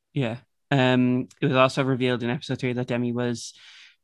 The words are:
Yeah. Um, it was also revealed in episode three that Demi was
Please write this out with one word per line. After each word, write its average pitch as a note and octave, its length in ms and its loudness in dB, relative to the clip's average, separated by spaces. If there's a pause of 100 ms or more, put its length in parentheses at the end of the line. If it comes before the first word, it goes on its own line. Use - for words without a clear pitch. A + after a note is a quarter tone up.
(120)
Yeah. A#2+ 260 -2 (320)
Um, B2+ 580 2 (120)
it C#3+ 60 0
was C3+ 100 2
also C3 280 4
revealed B2 380 0
in A#2 80 -2
episode B2+ 280 -6
three B2+ 140 -4
that B2 140 -4
Demi A#2+ 260 -2
was A#2+ 420 -6 (500)